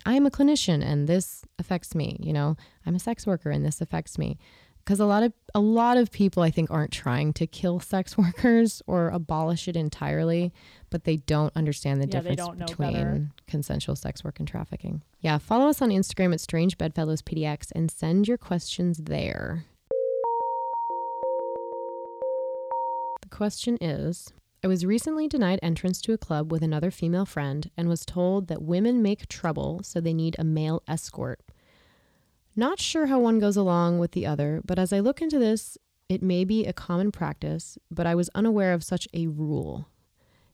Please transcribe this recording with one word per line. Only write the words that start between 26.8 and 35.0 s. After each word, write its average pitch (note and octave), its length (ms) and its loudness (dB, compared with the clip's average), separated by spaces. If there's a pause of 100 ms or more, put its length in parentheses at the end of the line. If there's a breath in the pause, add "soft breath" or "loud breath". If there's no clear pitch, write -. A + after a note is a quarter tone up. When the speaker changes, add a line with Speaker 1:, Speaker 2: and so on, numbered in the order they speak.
Speaker 1:
female F3+ 360 0
friend D3 500 -4
and E3+ 120 0
was E3+ 180 0
told F#3 420 0
that D#3 140 -4
women G#3 400 2
make G#3 260 0
trouble, D3+ 540 -2
so - 180 -4
they E3 140 0
need D#3+ 240 0
a E3 60 -2
male D#3 420 0
escort." - 540 -6 (1160 soft breath)
Not C4 240 0
sure D#4+ 260 0
how C4+ 140 4
one A3+ 180 6
goes G#3 180 4
along F3 420 4
with E3+ 140 0
the - 140 -2
other, D3 380 0
but F3+ 140 -2
as F#3 140 2
I G3 80 2